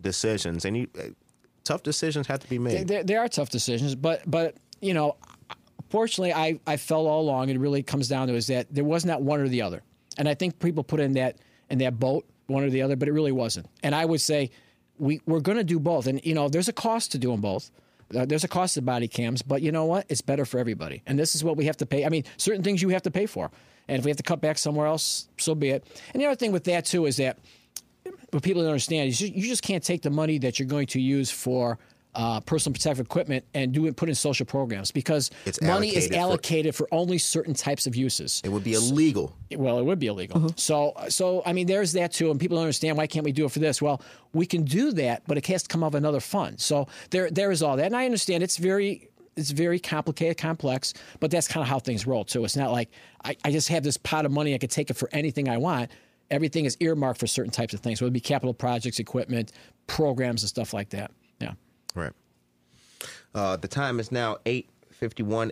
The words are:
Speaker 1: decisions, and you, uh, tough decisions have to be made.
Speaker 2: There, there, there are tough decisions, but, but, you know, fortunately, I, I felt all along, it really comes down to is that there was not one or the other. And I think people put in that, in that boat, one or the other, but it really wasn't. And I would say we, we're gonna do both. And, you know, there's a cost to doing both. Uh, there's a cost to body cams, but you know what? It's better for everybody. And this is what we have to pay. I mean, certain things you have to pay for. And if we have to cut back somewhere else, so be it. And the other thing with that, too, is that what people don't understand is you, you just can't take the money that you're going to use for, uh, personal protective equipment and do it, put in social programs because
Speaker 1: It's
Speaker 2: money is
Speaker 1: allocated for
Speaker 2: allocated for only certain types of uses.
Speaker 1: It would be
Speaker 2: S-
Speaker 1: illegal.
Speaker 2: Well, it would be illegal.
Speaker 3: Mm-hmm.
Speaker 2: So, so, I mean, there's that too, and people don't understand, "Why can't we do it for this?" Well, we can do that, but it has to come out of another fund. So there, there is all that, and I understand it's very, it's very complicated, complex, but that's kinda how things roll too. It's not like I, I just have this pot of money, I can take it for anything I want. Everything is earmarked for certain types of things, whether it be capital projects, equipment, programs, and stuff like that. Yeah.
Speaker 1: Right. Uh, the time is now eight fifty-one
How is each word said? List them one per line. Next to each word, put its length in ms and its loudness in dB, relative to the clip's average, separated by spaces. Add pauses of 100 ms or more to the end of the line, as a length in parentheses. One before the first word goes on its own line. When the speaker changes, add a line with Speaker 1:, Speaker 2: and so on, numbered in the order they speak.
Speaker 1:
decisions, 640 -2
and 100 0
you, 120 -2 (100)
uh, 60 -10 (600)
tough 200 -4
decisions 440 -2
have 120 -4
to 100 -18
be 100 -2
made. 140 0
Speaker 2:
There, 120 0
there, 180 0
there 180 2
are 80 0
tough 200 -2
decisions, 460 -2
but, 340 0
but, 260 0 (260)
you 120 0
know, 220 2 (720)
fortunately, 440 0
I, 340 0
I 100 0
felt 300 2
all 140 4
along, 280 2
it 100 0
really 240 2
comes 240 0
down 200 0
to 80 2
is 120 0
that 260 0
there 100 2
was 220 2
not 160 0
one 180 2
or 80 2
the 140 2
other. 200 -4 (360)
And 100 2
I 60 2
think 260 -2
people 240 0
put 160 -2
in 140 2
that, 240 0 (320)
in 100 -2
that 200 0
boat, 260 0 (220)
one 160 0
or 60 2
the 120 2
other, 140 2
but 120 0
it 40 2
really 200 2
wasn't. 360 -2 (160)
And 100 2
I 120 2
would 160 2
say 300 2 (460)
we, 280 0
we're 160 2
gonna 220 2
do 160 2
both. 280 2
And, 180 0
you 80 2
know, 160 2
there's 200 2
a 40 -2
cost 380 -2
to 60 -2
doing 240 0
both. 280 -2 (460)
Uh, 80 2
there's 200 0
a 40 -2
cost 280 0
to 80 -2
body 240 0
cams, 340 -2
but 220 -2
you 80 2
know 140 0
what? 240 2
It's 120 -2
better 240 0
for 140 -2
everybody. 480 -4
And 100 0
this 180 2
is 80 -2
what 140 0
we 80 2
have 120 2
to 100 -4
pay. 180 0
I 40 2
mean, 140 0 (140)
certain 260 0
things 180 2
you 80 2
have 140 2
to 80 -2
pay 140 0
for. 240 -6 (380)
And 100 0
if 80 -2
we 60 2
have 60 -2
to 60 -6
cut 180 -2
back 180 0
somewhere 260 0
else, 420 -2 (100)
so 180 0
be 140 2
it. 160 0 (280)
And 80 0
the 60 4
other 80 2
thing 160 0
with 140 0
that, 200 2
too, 220 2
is 100 2
that 220 0 (880)
what 140 0
people 180 2
don't 80 2
understand 400 2
is 100 0
you, 140 -2
you 140 -2
just 160 -2
can't 200 0
take 200 -2
the 80 0
money 260 2
that 220 0
you're 80 -2
going 200 0
to 140 0
use 300 2
for, 480 0 (380)
uh, 220 0
personal 340 0
protective 320 0
equipment 380 0 (100)
and 200 0
do 140 2
it, 100 -2
put 100 0
in 80 0
social 300 0
programs 440 -2
because 400 0 (160)
Speaker 1:
It's 160 -4
Speaker 2:
money 320 4
is 180 2
Speaker 1:
allocated 20 2
for 40 2
Speaker 2:
allocated 580 2
for 180 -2
only 240 2
certain 360 0
types 340 -2
of 100 -2
uses. 480 0
Speaker 1:
It 40 -2
would 140 0
be 100 0
Speaker 2:
S- 160 4
Speaker 1:
illegal. 460 4 (180)
Speaker 2:
Well, 260 0
it 40 2
would 160 2
be 80 0
illegal. 320 -2
Speaker 3:
Mm-hmm. 160 4
Speaker 2:
So, 380 2 (160)
so, 360 2
I 60 0
mean, 160 2
there's 240 2
that 220 0
too, 180 2
and 80 0
people 160 0
don't 80 2
understand, 320 0
"Why 100 2
can't 200 -2
we 80 0
do 100 2
it 80 0
for 80 -4
this?" 220 2
Well, 200 0 (300)
we 140 2
can 180 0
do 300 2
that, 340 0
but 100 0
it 100 -2
has 160 0
to 40 -12
come 160 0
out 40 2
of 80 0
another 260 2
fund. 400 -4
So 260 2 (220)
there, 200 2
there 220 2
is 100 0
all 140 2
that, 120 2
and 100 0
I 80 0
understand 380 0
it's 120 0
very, 540 0 (260)
it's 160 -4
very 280 2
complicated, 580 -2
complex, 560 -2 (260)
but 120 0
that's 180 2
kinda 160 -2
how 140 0
things 280 -4
roll 160 0
too. 220 -2
It's 100 -4
not 160 0
like 200 -2 (340)
I, 180 -6
I 80 0
just 160 0
have 160 0
this 140 -2
pot 280 -2
of 60 0
money, 240 0
I 20 -2
can 120 -4
take 200 -2
it 40 -4
for 180 -4
anything 380 -2
I 80 0
want. 340 0 (400)
Everything 320 0
is 160 0
earmarked 400 0
for 80 0
certain 240 -2
types 220 -2
of 80 -8
things, 200 -2
whether 60 2
it 60 0
be 80 0
capital 320 0
projects, 460 -2
equipment, 520 -4 (360)
programs, 560 0
and 60 -4
stuff 240 -4
like 180 -6
that. 200 -8 (300)
Yeah. 100 -6 (420)
Speaker 1:
Right. 180 -4 (1200)
Uh, 220 0
the 140 -6
time 320 -2
is 100 -10
now 340 -2
eight 240 -2 (220)
fifty-one 600 -2